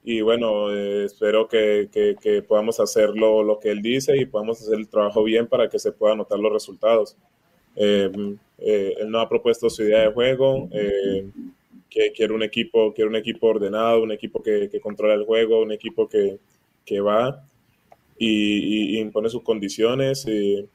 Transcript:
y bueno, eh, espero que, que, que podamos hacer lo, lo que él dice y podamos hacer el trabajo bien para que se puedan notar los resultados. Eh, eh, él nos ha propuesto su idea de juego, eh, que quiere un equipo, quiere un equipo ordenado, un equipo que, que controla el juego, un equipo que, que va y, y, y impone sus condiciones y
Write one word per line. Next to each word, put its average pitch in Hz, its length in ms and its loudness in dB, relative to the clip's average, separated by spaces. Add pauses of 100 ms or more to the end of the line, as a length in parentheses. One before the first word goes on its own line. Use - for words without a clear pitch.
y 113 200 -4
bueno, 110 520 0
eh, 101 300 -2
espero 107 420 0
que, 104 460 2
que, 104 280 0
que 104 220 0
podamos 110 380 0
hacer 107 300 2
lo, 110 340 2
lo 107 160 0
que 107 100 -2
él 104 120 -4
dice 135 340 0
y 131 100 0
podamos 110 340 -4
hacer 107 200 -2
el 107 80 -10
trabajo 107 340 0
bien 113 240 2
para 117 220 2
que 107 100 -4
se 104 140 -2
puedan 107 260 2
notar 101 220 -4
los 107 120 0
resultados. 107 640 0 (640)
Eh, 101 300 2 (480)
eh, 98 400 0
él 107 100 -6
nos 113 160 0
ha - 40 -8
propuesto 117 420 0
su 113 140 -4
idea 107 160 4
de 107 120 4
juego, 131 600 0
eh, 98 560 -2 (600)
que 107 220 0
quiere 107 240 -2
un 110 80 -2
equipo, 110 500 0
quiere 107 160 0
un 110 60 -4
equipo 110 320 -2
ordenado, 110 560 2
un 110 80 -4
equipo 107 320 -8
que, 104 260 0
que 104 120 -6
controla 107 340 0
el 104 100 -2
juego, 113 380 2
un 110 80 -2
equipo 110 380 -4
que, 101 300 0 (460)
que 101 160 -4
va 113 440 0 (760)
y, 113 80 0
y, 104 680 0
y - 20 -2
impone 107 300 -4
sus 117 140 -6
condiciones 117 840 -2
y 101 480 -2